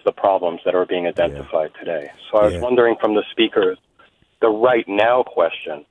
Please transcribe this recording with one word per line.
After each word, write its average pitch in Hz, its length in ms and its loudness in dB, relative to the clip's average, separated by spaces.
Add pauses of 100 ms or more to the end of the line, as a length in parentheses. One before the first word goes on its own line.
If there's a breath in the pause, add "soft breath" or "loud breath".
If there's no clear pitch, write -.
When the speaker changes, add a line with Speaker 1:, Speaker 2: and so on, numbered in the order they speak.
Speaker 1:
the 104 80 0
problems 87 520 0
that 90 100 0
are 92 120 2
being 90 200 -2
identified 78 680 -4
Speaker 2:
Yeah. - 60 -20
Speaker 1:
today. 76 300 -8 (200)
So 110 80 2
I 104 60 4
was 104 100 2
Speaker 2:
Yeah. 87 60 -6
Speaker 1:
wondering 120 360 2
from 107 180 0
the 104 160 0
speakers, 104 480 0 (640 soft breath)
the 120 80 4
right 117 380 2
now 110 360 2
question 80 680 -4